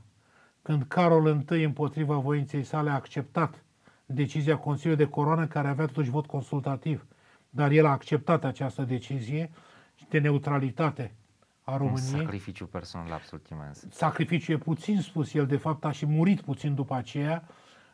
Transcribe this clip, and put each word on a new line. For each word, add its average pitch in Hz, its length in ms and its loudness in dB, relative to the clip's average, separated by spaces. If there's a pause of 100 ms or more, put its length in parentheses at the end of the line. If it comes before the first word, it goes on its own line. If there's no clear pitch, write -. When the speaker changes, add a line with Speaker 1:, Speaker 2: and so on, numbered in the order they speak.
(600)
Speaker 1:
când 147 220 0
Carol 165 440 6
întâi, 156 360 2
împotriva 147 540 0
voinței 143 460 -2
sale, 151 260 -2
a 143 40 0
acceptat - 720 -4 (420)
decizia 143 520 0
Consiliului 147 480 2
de 147 60 -6
Coroană, 156 360 2
care 147 200 -2
avea 139 180 0
totuși 135 240 -2
vot 147 160 -2
consultativ, 139 800 -4 (440)
dar 143 220 2
el 156 140 8
a 147 40 6
acceptat 151 540 2
această 135 380 -4
decizie 131 680 -4 (600)
de 156 100 4
neutralitate 143 960 0 (500)
a 131 80 -8
Speaker 2:
Un 139 60 -2
Speaker 1:
României. 131 240 0 (200)
Speaker 2:
sacrificiu 98 440 -8
personal 85 460 -10
absolut 78 360 -12
imens. 76 420 -14
Speaker 1:
Sacrificiu 160 640 -2
e 156 60 2
puțin 165 440 -2
spus, - 320 -4
el 147 120 2
de 139 120 0
fapt 151 280 -4
a 151 60 0
și - 140 -6
murit 160 360 4
puțin 139 340 -4
după 135 200 -4
aceea, 147 480 -4 (500)